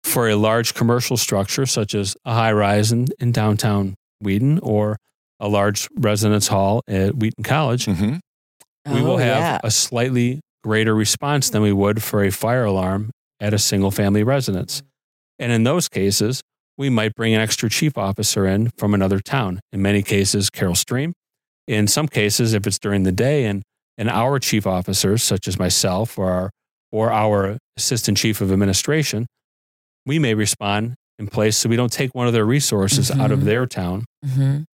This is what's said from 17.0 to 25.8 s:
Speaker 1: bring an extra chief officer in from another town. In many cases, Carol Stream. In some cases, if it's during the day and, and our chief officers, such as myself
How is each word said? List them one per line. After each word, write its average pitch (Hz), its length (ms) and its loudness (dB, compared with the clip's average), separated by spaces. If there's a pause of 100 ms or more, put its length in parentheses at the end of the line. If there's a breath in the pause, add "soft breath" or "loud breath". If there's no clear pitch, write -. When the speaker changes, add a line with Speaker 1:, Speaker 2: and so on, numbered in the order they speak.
Speaker 1:
bring 113 180 0
an 107 80 4
extra 110 280 -2
chief - 280 -2
officer 101 480 -2
in 104 320 2
from 104 160 0
another 98 260 2
town. 101 400 -4 (120)
In 98 100 -4
many 101 200 2
cases, 98 480 0
Carol 92 260 -2
Stream. 139 380 -2 (540)
In 107 200 2
some 147 200 0
cases, 110 460 0
if 101 120 0
it's 101 140 -4
during 101 240 0
the 92 80 2
day 127 340 0
and, 101 180 -4 (340)
and 110 120 -2
our 123 300 0
chief 107 260 -2
officers, 95 580 0
such - 240 -2
as 92 120 -4
myself 92 580 -2